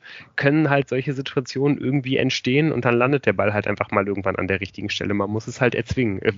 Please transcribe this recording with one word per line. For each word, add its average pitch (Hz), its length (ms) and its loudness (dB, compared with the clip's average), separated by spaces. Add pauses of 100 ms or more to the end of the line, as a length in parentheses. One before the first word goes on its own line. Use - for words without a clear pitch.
(380)
können 147 320 4
halt 139 180 2
solche 131 260 -2
Situationen 135 640 -2
irgendwie 131 380 -2
entstehen. 131 560 2
Und 120 140 -2
dann 120 120 4
landet 127 280 2
der 107 80 4
Ball 98 200 0
halt 104 140 -2
einfach 101 240 -2
mal 101 160 2
irgendwann 98 300 -2
an 95 100 -2
der 95 140 0
richtigen 101 280 -8
Stelle. 101 240 -4
Man 101 160 -2
muss 107 180 -4
es 120 120 -10
halt 117 160 2
erzwingen, 110 460 -2
äh, 110 160 0